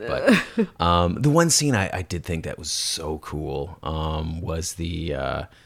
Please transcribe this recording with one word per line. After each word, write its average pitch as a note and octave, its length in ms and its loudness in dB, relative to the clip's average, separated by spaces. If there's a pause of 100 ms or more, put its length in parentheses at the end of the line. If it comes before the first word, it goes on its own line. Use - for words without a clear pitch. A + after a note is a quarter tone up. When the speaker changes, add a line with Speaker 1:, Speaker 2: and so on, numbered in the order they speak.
Speaker 1:
But, - 600 2 (120)
Speaker 2:
<laughs> - 60 -
Speaker 1:
um, F2 300 4
the D3 160 4
one E3+ 180 6
scene C#3+ 260 4
I, F#2+ 160 2
I F#2+ 120 -4
did E2 200 -6
think E2 220 -4
that - 140 -8
was E2 120 -8
so - 460 -4
cool, D2+ 640 -6
um, D#2 580 -2
was E2+ 340 -4
the, E2 420 -4
uh, C2+ 280 -2 (220)